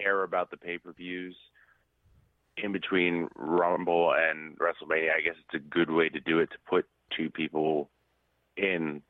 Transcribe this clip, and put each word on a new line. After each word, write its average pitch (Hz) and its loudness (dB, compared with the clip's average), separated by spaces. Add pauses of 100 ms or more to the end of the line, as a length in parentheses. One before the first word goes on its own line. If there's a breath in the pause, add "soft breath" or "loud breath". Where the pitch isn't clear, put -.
care 98 2
about 90 -2
the - -12
pay-per-views 90 -10 (1200 soft breath)
in 104 -4
between 87 0
Rumble 85 2
and 78 -2
WrestleMania, 80 0
I 80 0
guess 82 -2 (100)
it's - -8
a 71 -10
good 82 2
way 80 4
to 73 -6
do 80 2
it, 80 2
to - -16 (100)
put 90 2 (300)
two 80 -4
people 78 -2 (680)
in 82 -2